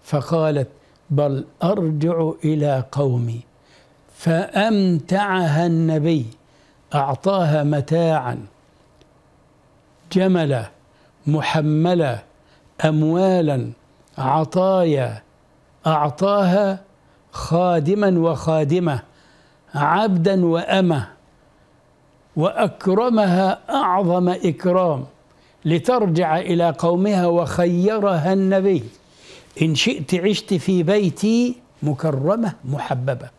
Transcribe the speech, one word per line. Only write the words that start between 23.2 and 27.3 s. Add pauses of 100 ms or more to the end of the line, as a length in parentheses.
أعظم
إكرام (600)
لترجع
إلى
قومها.
وخيرها